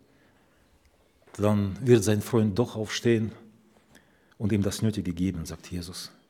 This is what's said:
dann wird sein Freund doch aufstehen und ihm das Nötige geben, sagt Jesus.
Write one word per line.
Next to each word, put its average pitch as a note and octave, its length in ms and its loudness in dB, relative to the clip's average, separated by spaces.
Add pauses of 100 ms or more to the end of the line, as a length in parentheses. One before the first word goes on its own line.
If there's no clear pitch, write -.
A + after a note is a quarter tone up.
(1400)
dann G2+ 420 0
wird A#2+ 220 6
sein G#2 180 2
Freund G#2+ 380 0
doch A#2+ 180 0
aufstehen A2 560 0 (1040)
und G#2+ 140 -2
ihm G#2 100 2
das G2 200 -4
Nötige G2+ 300 -2
geben, F2 340 -4
sagt E2 220 -14
Jesus. F2 420 -12 (200)